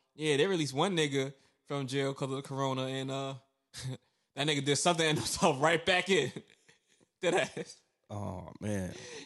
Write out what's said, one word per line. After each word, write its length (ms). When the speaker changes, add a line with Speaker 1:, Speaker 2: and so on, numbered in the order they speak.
Speaker 1:
yeah, 220
they 80
released 280
one 220
nigga 380
from 180
jail 280
'cause 160
of 60
the 60
corona, 440
and, 240
uh, 240
<laughs> 600
that 120
nigga 180
did 120
something 300
and 120
<laughs> 0
himself 440
right 220
back 240
in. 240
<laughs> 460
Dead 120
ass. 420
Speaker 2:
Oh, 380
man. 340